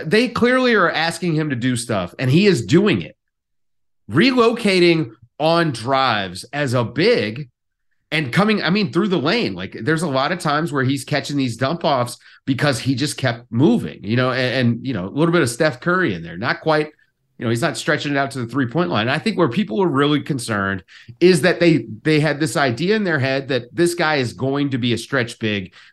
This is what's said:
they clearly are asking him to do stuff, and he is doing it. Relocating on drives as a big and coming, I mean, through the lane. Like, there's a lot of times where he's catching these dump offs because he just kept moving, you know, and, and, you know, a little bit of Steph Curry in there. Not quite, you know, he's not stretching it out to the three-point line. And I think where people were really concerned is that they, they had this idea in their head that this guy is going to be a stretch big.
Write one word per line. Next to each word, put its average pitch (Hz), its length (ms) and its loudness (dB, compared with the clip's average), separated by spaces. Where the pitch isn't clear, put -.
they 214 220 4
clearly 247 460 2
are 175 160 2
asking 165 440 -2
him 156 160 -2
to 127 60 -2
do 123 200 0
stuff, 104 420 -4
and 131 120 0
he 185 160 4
is 127 180 4
doing 147 380 4
it. 73 140 -18
Relocating 190 1000 2
on 165 320 2
drives 113 840 -2
as 139 220 -2
a 123 80 2
big 127 680 0
and 147 220 -2
coming, 202 300 2
I 151 80 -2
mean, 185 220 0
through 170 160 0
the 175 120 0
lane. 156 340 0
Like, 92 280 -10
there's 156 200 0
a 175 60 -2
lot 135 240 0
of 180 60 -4
times 151 340 -2
where 135 100 0
he's 131 220 -2
catching 147 320 -4
these 123 200 -2
dump 143 280 -4
offs 123 320 0
because 135 340 0
he 135 140 0
just 135 240 -4
kept 120 340 -4
moving, 143 500 2
you 107 140 -2
know, 127 160 2
and, 123 360 0
and, 120 180 -2
you 135 80 -4
know, 90 120 -4
a 101 40 -10
little 165 220 0
bit 170 100 2
of 120 80 0
Steph 147 300 -2
Curry 175 340 0
in 82 80 -8
there. 82 160 -12
Not 143 240 -4
quite, 151 240 2
you - 80 -10
know, 113 60 0
he's 120 100 0
not 147 160 -2
stretching 147 360 -2
it 139 60 0
out 139 140 -2
to 131 80 -6
the 120 60 -4
three-point 139 420 -2
line. 110 140 0
And 120 80 0
I 151 80 0
think 190 180 -2
where 160 140 2
people 202 280 -2
were 190 100 2
really 143 340 2
concerned 101 600 -4
is 170 220 6
that 170 180 2
they, 160 240 4
they 156 160 2
had 147 220 0
this 151 160 -2
idea 147 400 0
in 214 80 -2
their 160 160 0
head 135 280 -2
that 123 280 -4
this 170 180 2
guy 156 220 0
is 120 160 -2
going 139 380 -2
to 131 80 -2
be 117 160 0
a 107 40 -2
stretch 120 400 -4
big. 104 360 -6